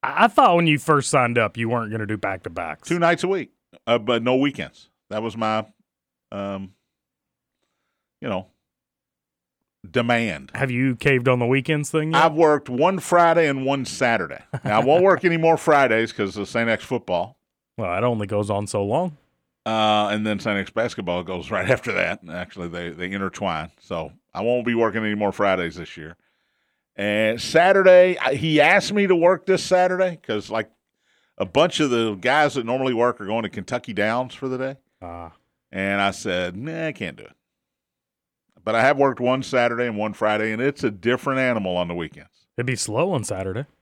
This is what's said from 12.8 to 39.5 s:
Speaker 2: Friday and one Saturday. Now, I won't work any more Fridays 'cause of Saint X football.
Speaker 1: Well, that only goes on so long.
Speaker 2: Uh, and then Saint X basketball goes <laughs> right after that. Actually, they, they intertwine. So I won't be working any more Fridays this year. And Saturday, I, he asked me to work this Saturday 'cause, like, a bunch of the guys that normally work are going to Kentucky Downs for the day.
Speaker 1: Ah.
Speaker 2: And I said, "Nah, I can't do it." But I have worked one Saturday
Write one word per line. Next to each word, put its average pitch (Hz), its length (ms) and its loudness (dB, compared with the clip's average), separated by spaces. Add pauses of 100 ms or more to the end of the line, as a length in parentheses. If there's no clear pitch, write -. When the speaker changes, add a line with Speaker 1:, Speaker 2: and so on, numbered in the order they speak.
Speaker 2:
Friday 170 480 4
and 135 180 -2
one 135 200 -2
Saturday. 110 580 -2 (200)
Now, 107 180 2
I - 20 0
won't 156 200 4
work 185 200 4
any 170 140 2
more 160 200 4
Fridays 120 540 4
'cause 98 260 -4
of 101 120 -6
Saint 117 200 -2
X 110 140 0
football. 98 540 -4 (400)
Speaker 1:
Well, 98 140 -6
that 95 120 -2
only 113 240 -2
goes 104 220 -2
on 101 180 -2
so 101 160 -2
long. 147 340 -4 (480)
Speaker 2:
Uh, 107 460 2
and 107 140 -2
then 107 140 -2
Saint 104 200 -2
X 95 100 -8
basketball 90 540 -4
goes 87 280 -8
<laughs> - 0 -
right 92 180 -4
after 131 240 0
that. 87 360 -2
Actually, 87 400 -10
they, 87 200 -8
they 90 220 -10
intertwine. 92 680 -6
So 80 320 -10 (220)
I 87 80 -8
won't 120 240 -2
be 120 100 -2
working 113 280 0
any 104 120 -2
more 104 160 -2
Fridays 90 440 0
this 85 220 -14
year. 80 180 -16 (800)
And 107 460 0
Saturday, 180 760 6
I, 135 180 0
he 151 260 2
asked 180 320 4
me 202 140 4
to 180 80 4
work 175 300 4
this 185 180 2
Saturday 180 600 2
'cause, 107 260 -6
like, 110 200 -4 (680)
a 98 80 -2
bunch 147 360 0
of 147 80 2
the 113 260 0
guys 135 380 2
that 123 120 -4
normally 131 280 -2
work 117 260 0
are 101 60 -12
going 110 180 -4
to 107 60 -6
Kentucky 120 440 -10
Downs 113 400 -2
for - 140 -10
the 127 100 -6
day. 135 200 -8 (240)
Speaker 1:
Ah. 85 320 -16 (400)
Speaker 2:
And 98 280 -2
I 98 100 2
said, 90 440 -4
"Nah, 160 320 -8
I 156 60 -6
can't 85 240 -10
do - 60 -20
it." - 120 -20 (1300)
But 110 120 -2
I 117 60 2
have 139 160 4
worked 139 220 2
one 127 240 0
Saturday 120 440 0